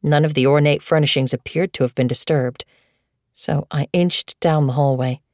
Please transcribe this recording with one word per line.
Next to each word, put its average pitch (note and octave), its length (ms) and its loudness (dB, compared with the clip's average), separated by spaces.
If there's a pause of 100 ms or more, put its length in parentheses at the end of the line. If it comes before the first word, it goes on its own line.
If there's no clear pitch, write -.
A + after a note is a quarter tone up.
None D3 220 2
of D3+ 100 -2
the C3 120 2
ornate D3 360 4
furnishings C#3+ 500 0
appeared E3 400 -4
to - 120 -2
have A#2+ 100 -4
been B2+ 120 0
disturbed, B2+ 580 -2 (680)
so - 380 -4
I C#3+ 220 -2
inched - 480 0
down D#3 260 2
the B2+ 80 -2
hallway C3 480 -2 (120)